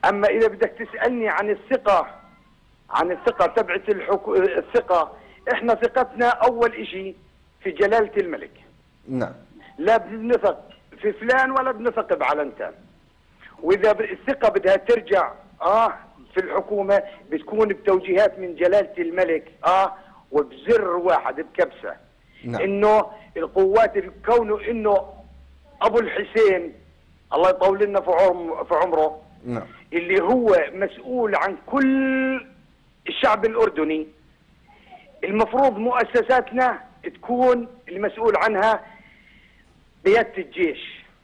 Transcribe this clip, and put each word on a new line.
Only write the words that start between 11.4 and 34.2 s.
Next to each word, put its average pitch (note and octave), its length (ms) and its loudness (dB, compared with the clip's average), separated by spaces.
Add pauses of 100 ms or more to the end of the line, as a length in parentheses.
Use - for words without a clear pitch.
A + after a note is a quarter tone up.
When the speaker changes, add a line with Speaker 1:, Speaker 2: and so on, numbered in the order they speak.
Speaker 1:
ولا C4 220 -2
بنثق A3+ 420 -2
بعلنتان. C#3 580 -4 (920)
وإذا G3+ 300 2
ب-، G#3+ 80 -2
الثقة A3+ 480 -2
بدها G3 280 2
ترجع، F#3+ 560 0 (300)
آه، G#3 300 2 (420)
في F#3 60 0
الحكومة G3 640 0 (280)
بتكون G#3 380 -2
بتوجيهات F#3+ 680 0
من F3+ 160 -10
جلالة F3+ 440 2
الملك، E3+ 540 -2 (140)
آه، F#3 260 2 (400)
وبزر G3+ 560 0
واحد E3+ 520 0
بكبسة. - 540 -6 (500)
Speaker 2:
نعم. A#2+ 180 -6
Speaker 1:
إنه G#3 440 2 (300)
القوات F#3+ 600 2
ال-، F#3+ 160 -6 (140)
كونه A3 340 0 (100)
إنه G#3+ 420 0 (720)
أبو D#3+ 180 2
الحسين، G3 720 0 (600)
الله F3 160 4
يطول F#3+ 340 2
لنا G3+ 160 0
في F3+ 100 -4
عم-، F3 540 2
في - 100 -2
عمره، D#3 460 0 (240)
Speaker 2:
نعم. A#2 220 -6 (260)
Speaker 1:
اللي F3 300 0
هو G#3 500 4
مسؤول G#3+ 640 -4
عن F#3 220 -2 (100)
كل C4 800 0 (640)
الشعب G#3+ 360 0
الأردني، D#3+ 600 0 (1160)